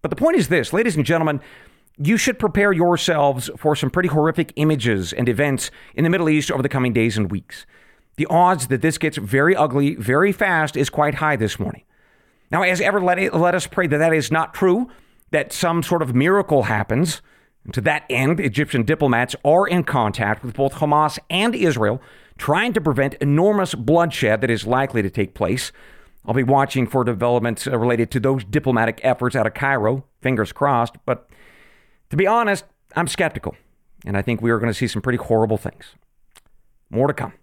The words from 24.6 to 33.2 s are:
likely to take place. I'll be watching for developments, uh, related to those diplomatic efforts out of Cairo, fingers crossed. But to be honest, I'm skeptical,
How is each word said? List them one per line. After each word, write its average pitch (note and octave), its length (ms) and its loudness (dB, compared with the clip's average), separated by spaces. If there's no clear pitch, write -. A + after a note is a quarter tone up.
likely B2 380 0
to F#2+ 80 -2
take G2+ 240 -4
place. - 360 -2
I'll A#2 80 -4
be C3+ 80 2
watching C3+ 460 2
for C3 160 0
developments, A#2+ 640 -2
uh, C3 100 -2
related A#2 340 0
to C3 80 -2
those C3 240 0
diplomatic A#2 600 -2
efforts B2 320 0
out A2+ 100 2
of A2 80 -2
Cairo, C3+ 520 -2
fingers A#2 300 -2
crossed. B2 440 0
But - 240 -4
to C#3 60 -2
be F#3 100 2
honest, G#3+ 360 0
I'm E3 120 0
skeptical, - 480 -4